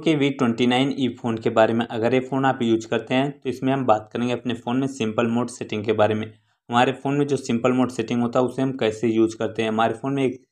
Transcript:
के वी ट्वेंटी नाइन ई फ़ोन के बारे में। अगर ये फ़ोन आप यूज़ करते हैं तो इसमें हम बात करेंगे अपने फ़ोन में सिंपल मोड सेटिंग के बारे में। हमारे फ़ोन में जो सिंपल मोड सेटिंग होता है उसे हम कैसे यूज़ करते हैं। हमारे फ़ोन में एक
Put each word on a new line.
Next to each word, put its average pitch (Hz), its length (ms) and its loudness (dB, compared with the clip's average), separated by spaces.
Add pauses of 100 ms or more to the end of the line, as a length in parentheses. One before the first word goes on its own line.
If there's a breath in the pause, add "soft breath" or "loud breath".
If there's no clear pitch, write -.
के 165 120 4
वी 139 160 2
ट्वेंटी 123 360 2
नाइन 131 300 2
ई 127 160 0
फ़ोन 113 240 -4
के 113 140 -2
बारे 113 220 6
में। 113 140 0
अगर 120 260 0
ये 131 80 4
फ़ोन 135 240 -2
आप 131 160 2
यूज़ 113 260 2
करते 117 260 -2
हैं 135 200 2
तो - 160 -10
इसमें 131 240 -2
हम 135 120 -2
बात 110 280 2
करेंगे 123 200 -2
अपने 120 220 -4
फ़ोन 120 220 -4
में 135 120 0
सिंपल 113 400 -2
मोड 120 200 -2
सेटिंग 110 360 -8
के 110 80 2
बारे 107 220 2
में। 107 120 -4
हमारे - 680 -2
फ़ोन 139 240 -4
में 143 100 2
जो 139 100 0
सिंपल 123 360 0
मोड 127 180 2
सेटिंग 120 300 -4
होता 120 180 0
है 127 60 2
उसे 123 160 -4
हम 135 160 -2
कैसे 110 300 0
यूज़ 110 300 2
करते 113 240 -4
हैं। 110 80 0
हमारे 110 260 2
फ़ोन 139 180 -6
में 139 120 0
एक 120 140 -4 (120)